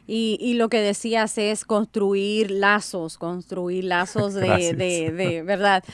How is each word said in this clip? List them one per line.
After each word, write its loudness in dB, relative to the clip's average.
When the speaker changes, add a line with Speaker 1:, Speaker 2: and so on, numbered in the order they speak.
Speaker 1:
Y, 0
y 0
lo 2
que 2
decías 0
es -2
construir 0
lazos, 2
construir -4
lazos 0
de, 0
Speaker 2:
<laughs> -
Gracias. 2
Speaker 1:
de, -2
de, -2
¿verdad? 2